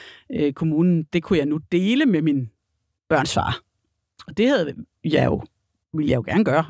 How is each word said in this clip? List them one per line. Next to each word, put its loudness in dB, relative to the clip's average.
øh, 0
kommunen, 0
det 0
kunne 0
jeg 0
nu -2
dele 2
med 4
min 0
børns 0
far. -2
Og -10
det 2
havde 0
jeg 2
jo, 0
ville -2
jeg 2
jo -4
gerne 2
gøre. 0